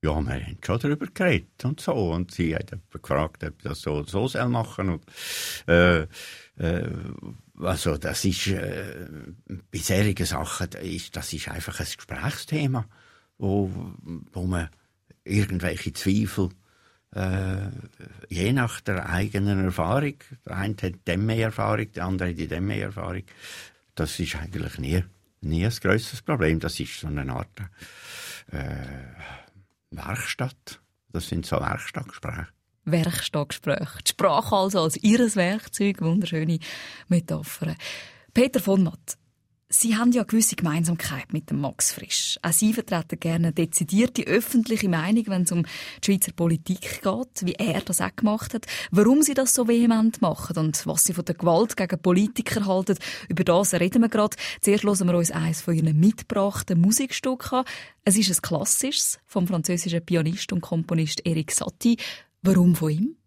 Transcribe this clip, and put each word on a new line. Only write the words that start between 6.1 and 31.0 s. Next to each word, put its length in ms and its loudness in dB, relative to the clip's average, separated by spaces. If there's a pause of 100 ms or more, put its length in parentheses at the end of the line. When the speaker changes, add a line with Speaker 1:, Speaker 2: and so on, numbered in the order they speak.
Speaker 1:
äh, 320 -2 (680)
also, 380 -2
das 280 -4
ist, 240 0
äh, 600 -6 (640)
bei 80 -6
solchen 480 2
Sachen, 440 -4
da 80 -14
ist, 380 -8
das 160 -8
ist 160 -8
einfach 320 -8
ein 60 -4
Gesprächsthema, 1000 -4 (520)
wo, 320 0 (600)
wo 120 -6
man 240 -2 (560)
irgendwelche 680 -2
Zweifel, 580 0 (600)
äh, 560 -4 (600)
je 240 0
nach 300 0
der 260 -4
eigenen 560 0
Erfahrung, 520 0 (280)
der 120 -10
eine 260 -4
hat 260 -6
dem 180 2
mehr 200 2
Erfahrung, 460 -2
der 120 -6
andere 260 -2
hat 80 -6
in 100 -6
dem 180 -4
mehr 200 -4
Erfahrung, 380 -8 (680)
das 260 -4
ist 160 -4
eigentlich 420 -8
nie, 240 0 (380)
nie 240 0
ein 80 0
grösseres 500 0
Problem. 380 2
Das 180 -6
ist 220 -8
so 60 -10
eine 260 -4
Art, 280 -8 (920)
äh, 640 -10 (720)
Werkstatt. 880 -8 (320)